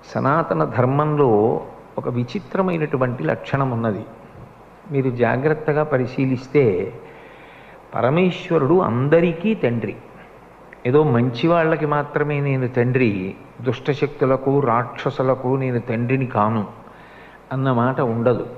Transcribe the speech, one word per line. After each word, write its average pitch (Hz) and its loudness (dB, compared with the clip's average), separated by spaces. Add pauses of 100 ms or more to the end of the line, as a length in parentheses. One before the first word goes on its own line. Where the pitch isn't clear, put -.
(140)
సనాతన 143 0
ధర్మంలో 135 2 (380)
ఒక 131 -6
విచిత్రమైనటువంటి 139 -4
లక్షణం 135 -2
ఉన్నది. 113 -2 (880)
మీరు 135 0
జాగ్రత్తగా 139 0
పరిశీలిస్తే, 127 0 (1000)
పరమేశ్వరుడు 165 2
అందరికీ 160 2
తండ్రి. 117 -2 (920)
ఏదో 143 4
మంచి 127 2
వాళ్ళకి 160 2
మాత్రమే 147 -2
నేను 131 0
తండ్రి, 120 0 (260)
దుష్టశక్తులకు, 135 0
రాక్షసులకు 127 0
నేను 127 -2
తండ్రిని 120 -2
కాను 107 0 (840)
అన్న 135 0
మాట 127 0
ఉండదు. 117 0 (120)